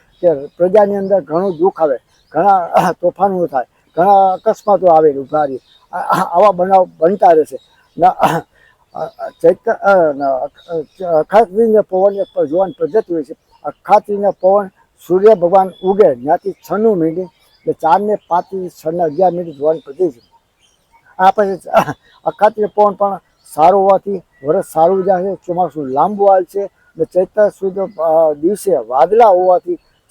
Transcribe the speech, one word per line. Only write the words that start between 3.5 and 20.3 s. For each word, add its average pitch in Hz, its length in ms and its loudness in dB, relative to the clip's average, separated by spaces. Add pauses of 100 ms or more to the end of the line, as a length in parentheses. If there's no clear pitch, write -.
ઘણા 185 140 2
અકસ્માતો 190 760 0
આવે 160 260 4
ઉભા 139 320 -4
રહે. 135 140 -8 (320)
આ-, 175 60 -10
આ-, 185 420 -2
આવા 202 120 4
બનાવ 185 360 2 (100)
બનતા 190 300 2
રહેશે. 156 300 2 (400)
ના, 160 100 2
અ, - 960 -6 (360)
ચૈત્ર, 190 300 0
અ, 180 420 2
ના, 139 220 -4
અ, 139 140 -6 (560)
અખાત્રીજના 196 760 2
પવન 196 340 0
એક 190 280 -4
જોવાની 160 360 -2
પદ્ધતિ 170 340 -4
હોય 160 100 -4
છે. 156 120 -16 (280)
અખાત્રીજના 202 680 -2
પવન 190 400 0 (360)
સૂર્ય 190 260 4
ભગવાન 190 380 2 (120)
ઉગે 185 320 2
ત્યાંથી 156 360 -4
છન્નું 202 460 -2
મિનિટ, 160 220 -4
એટલે - 540 -10
ચાર 165 260 0
ને 208 160 -2 (120)
પાંત્રીસ, 180 440 -6 (140)
છ - 20 -6
ને 170 160 -4
અગિયાર 165 280 0
મિનિટ 170 260 -10
જોવાની 151 300 -2
પદ્ધતિ 147 240 -4
છે. 117 100 -20 (1000)